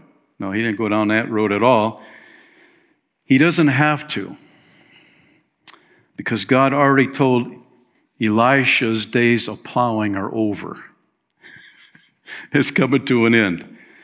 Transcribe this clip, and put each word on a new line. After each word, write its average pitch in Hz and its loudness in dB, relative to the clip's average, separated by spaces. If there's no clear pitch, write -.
No, 95 -8
he 104 -4
didn't 113 -4
go 110 -4
down 107 0
that 113 -2
road 107 -2
at 104 -2
all. 113 2
He 131 4
doesn't 165 4
have 143 0
to, - -8
because 107 -4
God 131 2
already 139 2
told 127 0
Elisha's 113 2
days 120 0
of 107 -12
plowing 107 -2
are 95 -8
over. 107 -4
<laughs> - -20
It's 139 2
coming 135 0
to 120 2
an 117 4
end. 95 0